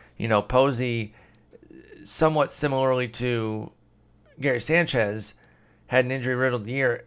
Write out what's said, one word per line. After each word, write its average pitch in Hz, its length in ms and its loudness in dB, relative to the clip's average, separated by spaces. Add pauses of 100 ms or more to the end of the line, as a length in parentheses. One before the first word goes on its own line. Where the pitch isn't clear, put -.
(180)
You 110 100 -4
know, 107 160 4
Posey, 123 720 0 (880)
somewhat 156 480 2
similarly 131 560 0
to 113 640 -4 (680)
Gary 135 220 0
Sanchez, 113 720 0 (540)
had 127 180 2
an 127 60 -4
injury-riddled 123 560 -2
year 123 400 0